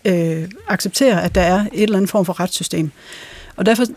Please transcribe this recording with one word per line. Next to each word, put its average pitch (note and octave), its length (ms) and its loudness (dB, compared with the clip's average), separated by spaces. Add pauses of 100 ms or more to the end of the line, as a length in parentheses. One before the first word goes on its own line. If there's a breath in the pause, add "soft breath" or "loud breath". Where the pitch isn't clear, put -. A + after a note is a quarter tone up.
øh, E3 400 0 (240)
accepterer, G#3 520 2
at - 140 -4
der F#3+ 60 4
er F3+ 200 4 (120)
et G#3+ 100 0
eller G#3 140 2
andet F#3+ 140 2
form G3+ 140 2
for F3 160 -4
retssystem. E3+ 500 -4 (640 loud breath)
Og F#3+ 100 0
derfor, A3+ 180 4 (120)